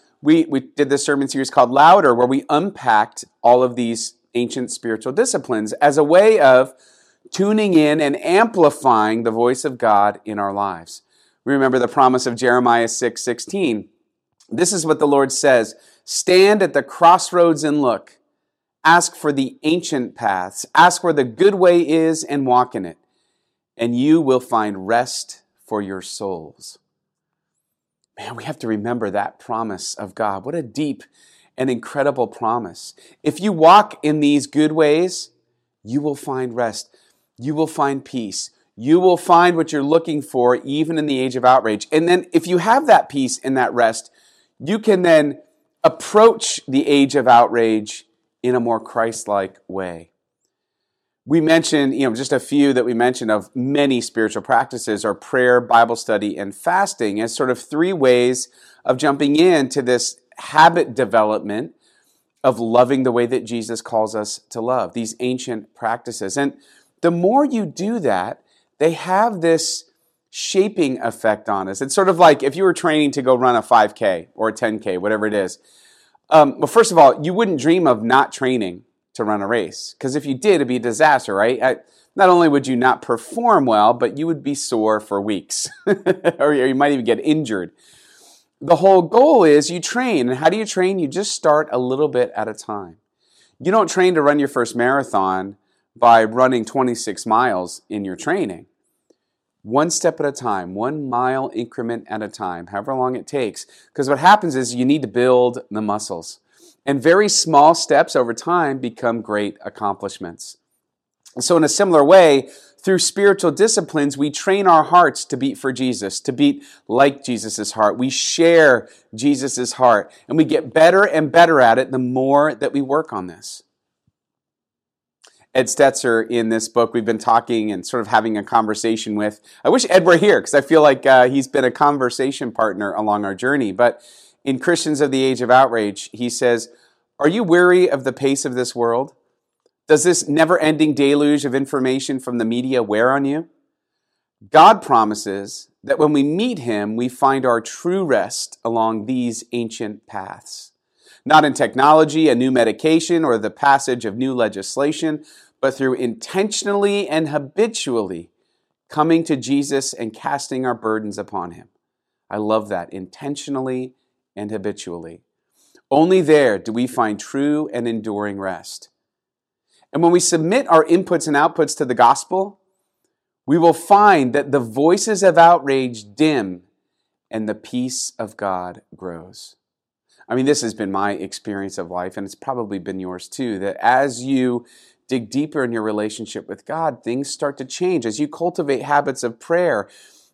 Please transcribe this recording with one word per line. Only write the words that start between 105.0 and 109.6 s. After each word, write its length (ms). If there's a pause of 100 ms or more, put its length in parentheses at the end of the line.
to 60
build 520 (100)
the 120
muscles. 580 (460)
And 160
very 280
small 460
steps 400
over 180
time 460
become 420
great 420